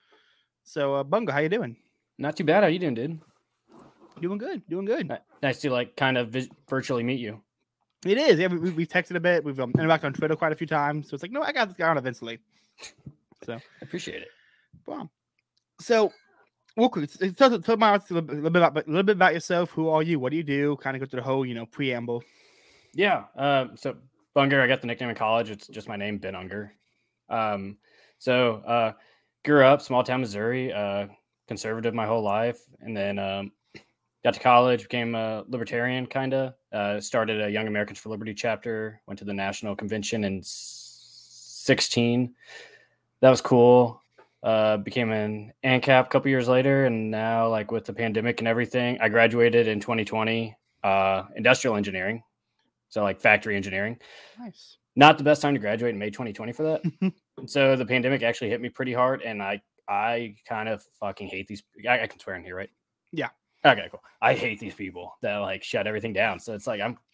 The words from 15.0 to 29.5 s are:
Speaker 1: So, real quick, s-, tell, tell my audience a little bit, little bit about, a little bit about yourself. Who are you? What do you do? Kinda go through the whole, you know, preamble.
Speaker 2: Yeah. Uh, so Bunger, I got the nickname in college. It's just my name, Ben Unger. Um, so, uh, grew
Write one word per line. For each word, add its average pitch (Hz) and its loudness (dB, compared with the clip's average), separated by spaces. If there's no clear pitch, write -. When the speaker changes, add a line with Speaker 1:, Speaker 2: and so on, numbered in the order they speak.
Speaker 1:
So, 220 2
real 240 4
quick, 147 -4
s-, 190 -4
tell, 254 6
tell 226 0
my 214 4
audience 202 2
a - -4
little 165 -2
bit, 147 -8
little 151 -2
bit 175 4
about, 151 4
a - -10
little 165 0
bit 208 2
about 180 6
yourself. 170 -2
Who 160 -2
are 156 2
you? 160 0
What 127 -4
do 151 -2
you 170 -4
do? 143 0
Kinda 135 -6
go 135 -8
through 127 -8
the 113 -14
whole, 135 0
you 123 -8
know, 117 -10
preamble. 120 -4
Speaker 2:
Yeah. 175 0
Uh, 135 0
so 127 -8
Bunger, 139 4
I 123 4
got 131 2
the 123 -8
nickname 117 -6
in 110 -6
college. 110 0
It's 104 -14
just - -14
my 110 -8
name, 101 -6
Ben 95 -10
Unger. 98 -12
Um, 104 -4
so, 123 2
uh, 113 0
grew 147 6